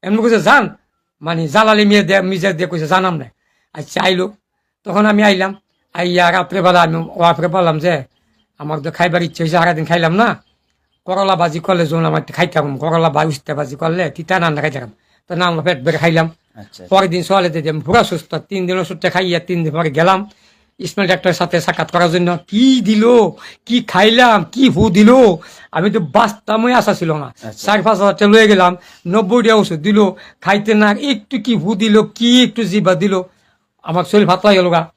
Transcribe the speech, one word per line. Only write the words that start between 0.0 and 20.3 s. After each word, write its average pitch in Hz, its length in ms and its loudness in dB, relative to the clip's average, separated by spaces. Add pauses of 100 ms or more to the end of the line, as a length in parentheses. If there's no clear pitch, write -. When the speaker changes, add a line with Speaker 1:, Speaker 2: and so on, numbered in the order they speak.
Speaker 1:
এমনি 208 200 -2
কইছে, 226 180 2
"যান," 220 280 2 (540)
মানে 165 260 -4
জালালি 214 360 2
মিয়া 208 180 4
দে, 190 200 0
মিজাজ 185 320 -2
দিয়ে 170 140 -4
কইছে, 156 180 -6
"জানাম 185 300 -2
না।" 135 80 -10 (480)
আচ্ছা, 156 300 -6
আইলো, 185 300 -2 (520)
তখন 208 220 0
আমি 208 160 2
আইলাম, 196 340 0 (380)
আইয়া 175 380 0
রাত্রেবেলা 180 500 0
আমি 165 140 0 (200)
ওয়াফরে 170 320 0
বললাম 165 300 0
যে, 151 240 -2 (560)
"আমার 151 220 -8
তো 156 100 -8
খাইবার 175 320 -2
ইচ্ছে 170 200 -8
হয়েছে, 165 140 -2
সারাদিন 165 280 0
খাইলাম 160 300 0
না, 208 280 0 (600)
করলা 190 320 -2
ভাজি 165 240 -2
করলে 170 260 -2
যেমন 165 180 -2
আমার 160 160 -2
একটু - 120 -16
খাইতাম, 151 460 -2
করলা 160 320 0
বা 151 140 0
উস্তা 151 300 -6
ভাজি 139 220 -8
করলে 165 340 -4
তিতা 180 280 -6
না, 170 120 0
না 143 100 -4
খাইতাম।" 135 300 -6 (380)
তো 180 60 -8
না, 180 120 -2
আমরা 165 160 -4
পেট 143 220 -4
ভরে 156 140 -2
খাইলাম। 160 320 0 (240)
Speaker 2:
আচ্ছা। 101 360 -20
Speaker 1:
পরের 190 200 2
দিন 175 120 -4
সকালে 185 260 0
দেখি 156 200 -4
আমি 156 120 -6
পুরা 180 240 0
সুস্থ, - 300 -8
তিন 185 320 -8
দিন 185 120 -2
ওষুধটা 175 320 -4
খাইয়া 175 300 -2
তিন 170 240 -6
দিন 156 80 -6
পরে 160 180 -4
গেলাম 190 400 0 (480)